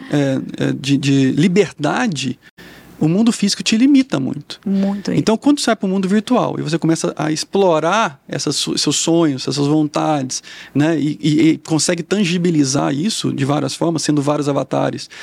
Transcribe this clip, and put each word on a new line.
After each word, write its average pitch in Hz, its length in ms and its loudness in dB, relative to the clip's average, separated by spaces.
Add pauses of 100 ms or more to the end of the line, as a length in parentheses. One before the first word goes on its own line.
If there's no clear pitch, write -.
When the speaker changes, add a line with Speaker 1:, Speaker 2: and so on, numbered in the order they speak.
(100)
Speaker 1:
é, 139 580 -2
é, 135 40 0
de, 139 240 -2
de 135 340 2
liberdade, 156 1120 0 (600)
o 156 80 2
mundo 214 240 2
físico - 300 -2
te - 140 0
limita 262 440 4
muito. - 440 -6
Speaker 2:
Muito 196 460 -2
isso. 175 100 0
Speaker 1:
Então, 220 160 2
quando 285 220 2
você - 80 -6
vai 226 100 2
pro 196 120 -2
mundo 190 200 0
virtual 214 500 0
e 139 40 -4
você 151 160 -2
começa 165 400 0
a 156 120 -2
explorar 170 960 0
essas 147 280 -4
su-, - 240 -4
seus - 180 0
sonhos, 165 520 0
essas 143 180 0
vontades, 151 760 0 (300)
né, 156 260 2
e, 143 220 -2
e, 156 280 2
e 151 100 2
consegue 160 460 -2
tangibilizar 160 880 0
isso 143 380 -2
de 131 120 -2
várias 139 300 -2
formas, 160 280 -2
sendo 147 200 2
vários 147 260 0
avatares, 139 640 -2 (120)